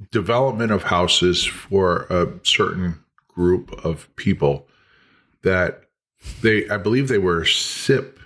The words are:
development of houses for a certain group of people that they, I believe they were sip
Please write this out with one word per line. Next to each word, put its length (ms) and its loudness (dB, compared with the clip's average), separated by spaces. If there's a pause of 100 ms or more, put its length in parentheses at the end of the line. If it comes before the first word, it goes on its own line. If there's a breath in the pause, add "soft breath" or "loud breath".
(100)
development 600 0
of 120 0
houses 600 2
for 680 0
a 180 2 (140)
certain 560 0 (300)
group 440 0 (120)
of 320 -6
people 500 0 (760 soft breath)
that 400 0 (600)
they, 260 2
I 100 -2
believe 300 0
they 100 2
were 260 0
sip 800 -2